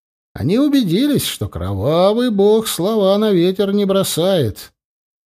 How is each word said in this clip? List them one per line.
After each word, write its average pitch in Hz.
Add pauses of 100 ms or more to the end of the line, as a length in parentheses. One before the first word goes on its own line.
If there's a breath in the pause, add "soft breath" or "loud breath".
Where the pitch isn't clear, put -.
(320)
Они 165
убедились, 269
что -
кровавый 156
бог 214
слова 196
на 214
ветер 190
не 202
бросает. 185 (540)